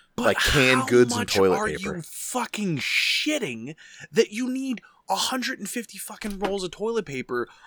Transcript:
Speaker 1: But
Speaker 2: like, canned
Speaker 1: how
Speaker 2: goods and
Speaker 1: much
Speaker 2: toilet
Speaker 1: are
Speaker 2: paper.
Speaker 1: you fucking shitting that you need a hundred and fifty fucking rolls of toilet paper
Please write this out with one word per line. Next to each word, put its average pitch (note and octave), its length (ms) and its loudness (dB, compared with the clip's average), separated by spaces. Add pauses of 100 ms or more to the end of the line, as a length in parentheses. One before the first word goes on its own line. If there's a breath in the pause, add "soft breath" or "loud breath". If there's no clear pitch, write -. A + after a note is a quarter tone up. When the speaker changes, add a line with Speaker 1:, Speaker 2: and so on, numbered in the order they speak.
(160 soft breath)
Speaker 1:
But A#3+ 80 -2
Speaker 2:
like, - 140 4
canned C3 420 4
Speaker 1:
how A#2+ 60 -2
Speaker 2:
goods B2 260 6
and A#2+ 80 0
Speaker 1:
much A#2 160 -2
Speaker 2:
toilet F#2+ 220 6
Speaker 1:
are G#3+ 100 0
Speaker 2:
paper. F#3+ 300 -6
Speaker 1:
you D#3+ 40 -8
fucking G#3 760 -4
shitting D#3 1000 -2 (340 loud breath)
that G#3 220 2
you B3 180 -4
need C4 300 -4 (280 soft breath)
a F#3+ 80 0
hundred B3+ 440 -2
and G3 80 -8
fifty A3+ 300 -8
fucking G3+ 420 -8
rolls G3 240 -2
of F3 60 -6
toilet A3 340 -4
paper B2 420 -6 (200 loud breath)